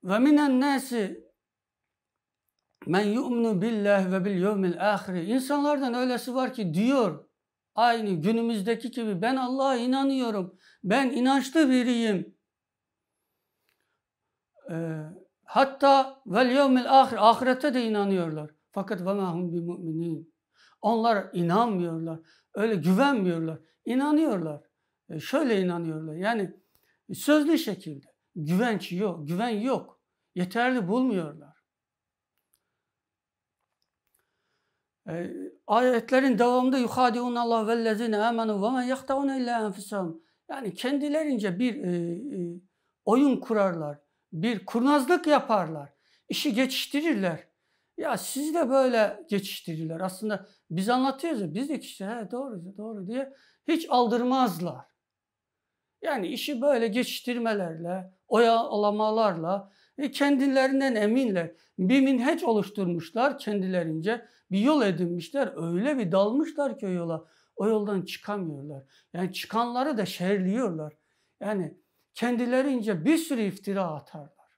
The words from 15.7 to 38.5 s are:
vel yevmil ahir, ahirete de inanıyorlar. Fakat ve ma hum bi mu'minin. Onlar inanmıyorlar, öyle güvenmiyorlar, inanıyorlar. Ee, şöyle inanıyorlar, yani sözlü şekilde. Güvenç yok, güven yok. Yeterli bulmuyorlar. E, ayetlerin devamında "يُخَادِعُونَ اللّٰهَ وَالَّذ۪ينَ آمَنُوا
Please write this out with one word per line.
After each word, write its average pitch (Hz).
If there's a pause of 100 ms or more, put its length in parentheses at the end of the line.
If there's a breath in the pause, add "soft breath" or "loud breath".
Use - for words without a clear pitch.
vel 240
yevmil 262
ahir, 220
ahirete 254
de 254
inanıyorlar. 185 (200)
Fakat 196
ve 185
ma 190
hum 175
bi 175
mu'minin. 165 (480 soft breath)
Onlar 220
inanmıyorlar, 170 (340 soft breath)
öyle 214
güvenmiyorlar, 180 (260 soft breath)
inanıyorlar. 247 (480)
Ee, 165
şöyle 240
inanıyorlar, 160
yani 196 (580)
sözlü 302
şekilde. 156 (240)
Güvenç 185
yok, 175
güven 190
yok. 226 (340)
Yeterli 233
bulmuyorlar. 185 (3500)
E, 170 (340)
ayetlerin 247
devamında 254
"يُخَادِعُونَ 247
اللّٰهَ 233 (100)
وَالَّذ۪ينَ 226
آمَنُوا 220